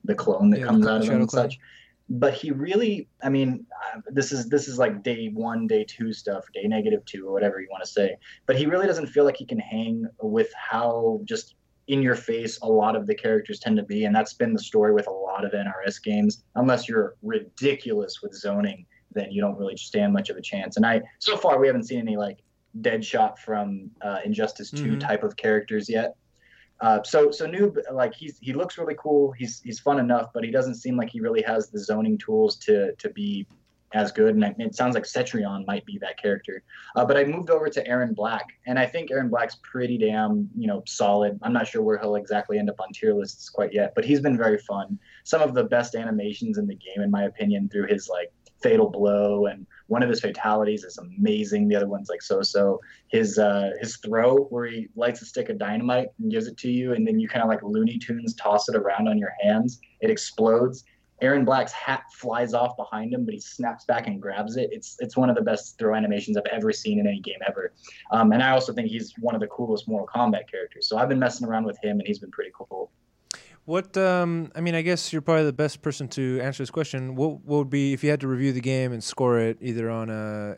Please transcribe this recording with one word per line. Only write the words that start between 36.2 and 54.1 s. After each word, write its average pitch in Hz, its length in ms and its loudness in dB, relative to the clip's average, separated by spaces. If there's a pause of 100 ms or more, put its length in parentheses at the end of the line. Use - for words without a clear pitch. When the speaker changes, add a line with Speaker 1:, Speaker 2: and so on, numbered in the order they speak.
Speaker 1:
character. 98 400 -4 (340)
Uh, 123 80 4
but 139 140 4
I 143 60 6
moved 160 260 -2
over 156 180 4
to 135 200 -2
Aaron 123 260 0
Black, 107 320 -2 (220)
and 127 100 0
I 127 80 4
think 165 240 -6
Aaron 131 200 0
Black's 117 340 0
pretty 123 340 -2
damn, 107 580 2
you 117 120 -2
know, 98 180 -2
solid. 101 560 2
I'm 113 120 0
not 117 120 2
sure 113 160 -2
where 107 160 2
he'll 104 180 -2
exactly 104 440 -2
end 104 100 0
up - 100 -8
on 90 140 -8
tier 107 220 2
lists - 340 -6
quite 101 240 -2
yet, 101 220 0
but 113 100 0
he's 143 140 4
been 135 180 2
very 110 220 2
fun. 98 400 -6 (240)
Some - 180 2
of 127 140 2
the 123 80 4
best 120 320 0
animations 107 640 -4
in 104 80 -2
the 95 80 -6
game, 95 260 -8
in 101 80 0
my 101 140 2
opinion, 101 460 0
through 101 180 -2
his, 101 200 0
like, 87 240 -6 (300)
fatal 110 280 6
blow, 101 560 2
and 98 220 -6 (180)
one 117 160 0
of 123 80 4
his 113 100 0
fatalities 107 640 0
is 90 140 -18
amazing. 104 720 0
The 104 80 4
other 101 120 2
one's, 98 220 -6
like, 87 140 -8
so-so. 98 580 2 (280)
His, 107 280 2
uh, 101 320 4 (100)
his - 180 -8
throw 120 480 4